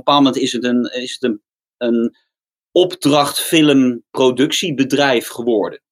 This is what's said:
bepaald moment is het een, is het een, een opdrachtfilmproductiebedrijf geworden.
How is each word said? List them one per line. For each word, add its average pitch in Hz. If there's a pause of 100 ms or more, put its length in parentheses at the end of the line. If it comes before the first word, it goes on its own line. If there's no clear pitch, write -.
bepaald 143
moment 123
is 127
het 117
een, 123
is 123
het -
een, 113 (360)
een 117 (560)
opdrachtfilmproductiebedrijf 139
geworden. 110 (100)